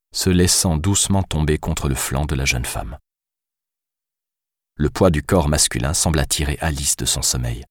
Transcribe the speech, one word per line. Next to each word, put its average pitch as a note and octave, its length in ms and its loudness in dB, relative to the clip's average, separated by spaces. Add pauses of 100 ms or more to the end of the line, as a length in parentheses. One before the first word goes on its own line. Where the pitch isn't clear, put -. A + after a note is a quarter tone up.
(120)
se - 180 0
laissant F2+ 460 4
doucement G2 460 2
tomber D#2 360 0
contre - 300 -4
le C2+ 60 0
flanc C2+ 300 -2
de D2 100 -2
la C2+ 120 -2
jeune B1+ 180 -2
femme. - 340 -8 (1800)
Le D2 160 0
poids F#2+ 200 4
du D2+ 120 2
corps E2+ 260 2
masculin D2 460 0
sembla D2+ 320 0
tirer D2 340 -2
Alice C#2+ 360 -2
de - 80 -6
son C2 180 -2
sommeil. B1 480 -4